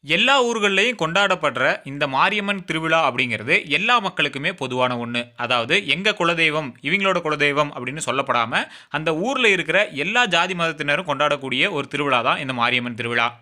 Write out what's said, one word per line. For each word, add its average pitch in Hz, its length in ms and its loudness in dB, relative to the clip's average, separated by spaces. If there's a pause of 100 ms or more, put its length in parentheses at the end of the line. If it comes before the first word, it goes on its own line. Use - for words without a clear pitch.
எல்லா 202 320 2 (140)
ஊர்கள்லயும் 208 540 0
கொண்டாடப்படுற 160 680 2 (220)
இந்த 143 100 -2 (140)
மாரியம்மன் 196 500 0
திருவிழா 160 400 2
அப்படிங்கிறது 123 480 0 (240)
எல்லா 233 180 2 (100)
மக்களுக்குமே 151 540 -2
பொதுவான 127 440 0
ஒண்ணு. 120 180 -4 (220)
அதாவது 120 300 2 (200)
எங்க 190 260 0
குலதெய்வம், 160 480 0 (200)
இவங்களோட 190 360 2
குலதெய்வம் 147 500 0
அப்படின்னு 135 340 -8
சொல்லப்படாம, 131 540 0 (260)
அந்த 156 200 -2 (160)
ஊர்ல 254 220 0 (100)
இருக்கிற 160 220 0 (260)
எல்லா 233 200 2 (120)
ஜாதி 185 240 0
மதத்தினரும் 151 500 -2
கொண்டாடக்கூடிய 143 680 0
ஒரு 139 160 -6
திருவிழா 135 340 2
தான் 170 160 0
இந்த 131 160 -6
மாரியம்மன் 120 400 0
திருவிழா. 120 280 0 (120)